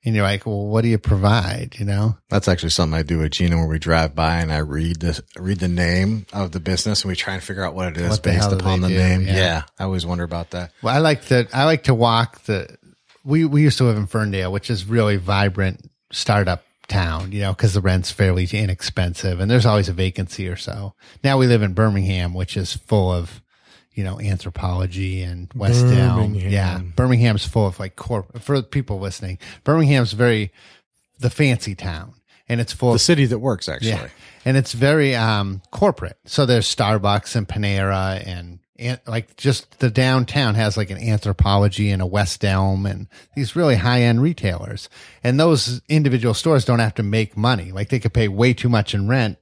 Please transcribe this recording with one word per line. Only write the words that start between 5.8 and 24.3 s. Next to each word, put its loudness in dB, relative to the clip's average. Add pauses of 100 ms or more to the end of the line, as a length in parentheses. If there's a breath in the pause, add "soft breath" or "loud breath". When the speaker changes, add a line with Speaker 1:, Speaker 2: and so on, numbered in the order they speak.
Speaker 2:
of -6
the -6
business -2
and -4
we -4
try -6
and -8
figure -8
out -6
what -4
it -8
is -2
Speaker 1:
What 0
the 0
Speaker 2:
based 2
Speaker 1:
hell 2
do 0
Speaker 2:
upon 0
Speaker 1:
they 2
Speaker 2:
the 0
Speaker 1:
do? 2
Speaker 2:
name. 4
Speaker 1:
Yeah. 2
Speaker 2:
Yeah. 0 (160)
I -6
always -4
wonder -4
about -8
that. -10
Speaker 1:
Well, -2
I 4
like 0
to, 2
I 2
like 2
to 2
walk 2
the, -6 (500)
we, 2
we 2
used 6
to 2
live 2
in -2
Ferndale, -2
which -6
is -4
really 2
vibrant -2 (200)
startup 0 (260)
town, -2
you -6
know, -2
'cause 2
the 2
rent's 0
fairly 0
inexpensive -4
and 0
there's 6
always 2
a -4
vacancy -4
or -8
so. -12 (280 loud breath)
Now 4
we 4
live 6
in 0
Birmingham, 0
which -6
is -4
full 0
of, -6 (500 soft breath)
you -6
know, -6
Anthropologie -4